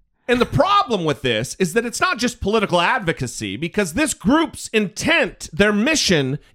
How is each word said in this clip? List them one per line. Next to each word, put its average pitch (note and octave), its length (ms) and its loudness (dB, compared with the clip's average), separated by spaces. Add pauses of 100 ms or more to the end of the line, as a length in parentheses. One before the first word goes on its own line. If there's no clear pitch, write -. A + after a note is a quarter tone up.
(280)
And B3 140 4
the A3 40 -4
problem D4+ 600 2
with D3+ 160 0
this A#2+ 380 -2
is F3+ 140 0
that A#3 120 0
it's - 160 -6
not F4+ 160 0
just A#3+ 240 -4
political F#3+ 400 2
advocacy, D#3+ 760 -2
because E3+ 360 -4
this C#4+ 200 0
group's D4 560 0
intent, A3 840 -2
their G3+ 200 4
mission, F#3 680 2 (160)